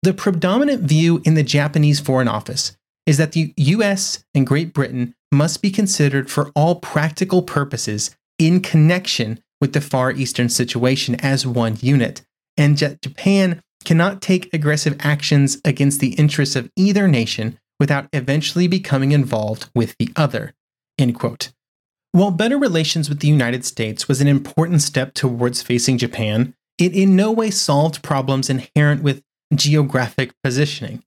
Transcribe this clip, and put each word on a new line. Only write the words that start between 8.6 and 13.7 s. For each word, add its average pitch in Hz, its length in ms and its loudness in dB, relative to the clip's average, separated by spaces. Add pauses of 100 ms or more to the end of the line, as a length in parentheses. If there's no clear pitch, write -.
with 143 100 0
the 151 100 0
Far 131 300 -2
Eastern 123 380 -2
situation 123 680 0
as 135 320 -2
one 117 320 -2
unit, 127 420 0 (360)
and 147 200 4
that 147 240 -4
Japan 190 600 0 (220)